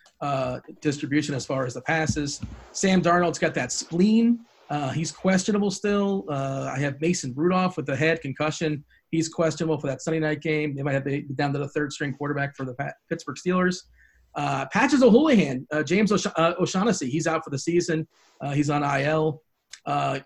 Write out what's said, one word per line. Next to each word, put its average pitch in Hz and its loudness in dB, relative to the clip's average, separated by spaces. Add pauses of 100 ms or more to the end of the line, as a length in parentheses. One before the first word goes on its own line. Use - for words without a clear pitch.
(200)
uh, 135 -4 (200)
distribution 147 -2
as 123 -6
far 135 -2
as 120 -8
the 127 -10
passes. 156 -2 (320)
Sam 190 4
Darnold's 175 2
got 156 0
that 123 -2
spleen. 226 2 (300)
Uh, 143 -4
he's 156 -4
questionable 196 2
still. 196 0
Uh, 135 -4
I 139 -4
have 139 -2
Mason 160 0
Rudolph 180 2
with 147 -6
the 143 -2
head 160 0
concussion. 151 -4 (280)
He's 160 0
questionable 160 -2
for 147 -8
that 131 -4
Sunday 160 -2
night 151 -2
game. 151 -2
They 139 -6
might 139 -2
have 135 0
to 139 -4
be 139 -6
down 143 0
to 143 -2
the 143 -4
third 147 -2
string 143 -4
quarterback 143 -4
for 135 -8
the 127 -8
Pa-, 143 -8 (140)
Pittsburgh 165 -8
Steelers. 180 0 (520)
Uh, 143 -2
Patches 262 4
O'Houlihan, 208 6
uh, 151 0
James 185 2
O'Sha-, 196 0
uh, 165 4
O'Shaughnessy, 185 0
he's 156 0
out 160 -2
for - -10
the 139 -4
season. 170 0 (320)
Uh, 143 -6
he's 143 2
on 147 2
I 139 0
L. 156 0 (420)
Uh, 139 -2